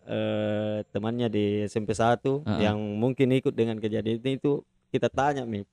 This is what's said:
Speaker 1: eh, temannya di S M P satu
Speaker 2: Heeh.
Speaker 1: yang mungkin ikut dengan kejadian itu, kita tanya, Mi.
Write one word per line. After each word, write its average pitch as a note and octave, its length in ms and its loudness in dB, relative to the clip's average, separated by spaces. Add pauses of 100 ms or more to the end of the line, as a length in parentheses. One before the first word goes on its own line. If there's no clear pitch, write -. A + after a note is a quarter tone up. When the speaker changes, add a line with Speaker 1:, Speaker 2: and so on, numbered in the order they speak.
Speaker 1:
eh, G#2+ 840 -2
temannya A#2 400 -2
di G#2 360 2
S G#2 120 -4
M G#2+ 80 -2
P G#2+ 80 -2
satu B2 480 2
Speaker 2:
Heeh. G#2 240 0
Speaker 1:
yang G#2 120 2
mungkin A2 540 0
ikut C3 220 2
dengan A#2 240 0
kejadian G#2+ 440 -2
itu, C3+ 440 -2 (240)
kita A#2+ 200 0
tanya, C3+ 360 0
Mi. G#2+ 160 -4 (120)